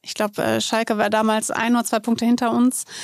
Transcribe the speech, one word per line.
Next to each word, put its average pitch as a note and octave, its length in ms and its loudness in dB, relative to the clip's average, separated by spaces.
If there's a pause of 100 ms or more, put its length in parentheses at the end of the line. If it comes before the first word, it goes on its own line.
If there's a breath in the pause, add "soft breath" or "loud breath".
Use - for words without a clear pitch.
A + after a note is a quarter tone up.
ich - 140 -14
glaub, G#3 240 -4
äh, - 220 0
Schalke A3+ 360 0
war G#3 140 2
damals A3 400 0
ein A#3 240 0
oder A#3 100 2
zwei A3+ 140 0
Punkte A#3 260 -2
hinter A#3+ 260 2
uns. A#3+ 340 2 (180 loud breath)